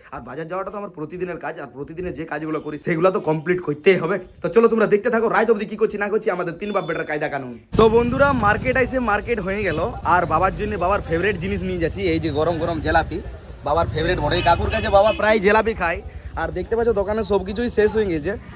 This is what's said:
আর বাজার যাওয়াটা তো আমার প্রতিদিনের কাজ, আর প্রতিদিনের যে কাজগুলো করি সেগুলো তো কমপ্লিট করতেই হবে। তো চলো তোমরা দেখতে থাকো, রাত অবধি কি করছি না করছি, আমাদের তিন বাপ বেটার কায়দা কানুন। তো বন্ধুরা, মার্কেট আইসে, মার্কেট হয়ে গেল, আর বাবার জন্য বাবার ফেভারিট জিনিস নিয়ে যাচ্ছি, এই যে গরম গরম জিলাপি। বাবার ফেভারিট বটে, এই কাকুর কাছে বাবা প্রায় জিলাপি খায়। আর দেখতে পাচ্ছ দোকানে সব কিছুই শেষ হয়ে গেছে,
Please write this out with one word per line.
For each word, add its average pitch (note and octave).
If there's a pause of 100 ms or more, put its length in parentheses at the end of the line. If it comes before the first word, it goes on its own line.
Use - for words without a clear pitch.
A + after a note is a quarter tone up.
(120)
আর C#3
বাজার C3+
যাওয়াটা F#3+
তো G3+
আমার G3+
প্রতিদিনের E3+
কাজ, D#3
আর D3
প্রতিদিনের D3
যে D3+
কাজগুলো D#3
করি D3
সেগুলো F3
তো -
কমপ্লিট D#3
করতেই F3
হবে। F3+ (240)
তো E3+
চলো A3+
তোমরা A3
দেখতে G#3
থাকো, A3
রাত G#3+
অবধি A3
কি G#3+
করছি G#3
না G3+
করছি, G#3+
আমাদের E3+
তিন G#3
বাপ F#3+
বেটার D#3+
কায়দা D3+
কানুন। C3 (180)
তো A3+
বন্ধুরা, A#3+
মার্কেট A3+
আইসে, B3
মার্কেট A3
হয়ে F#3+
গেল, F3 (120)
আর E3+
বাবার E3+
জন্য G#3
বাবার F#3
ফেভারিট F3
জিনিস F#3
নিয়ে F#3
যাচ্ছি, E3
এই E3
যে D#3
গরম D#3
গরম E3
জিলাপি। D#3 (440)
বাবার D#3+
ফেভারিট E3
বটে, D3+
এই F3
কাকুর E3+
কাছে A3
বাবা G3+
প্রায় A3
জিলাপি G#3+
খায়। F#3 (340)
আর E3
দেখতে F3
পাচ্ছ A#3
দোকানে G#3
সব F#3+
কিছুই G#3+
শেষ G#3
হয়ে G#3+
গেছে, E3+ (180)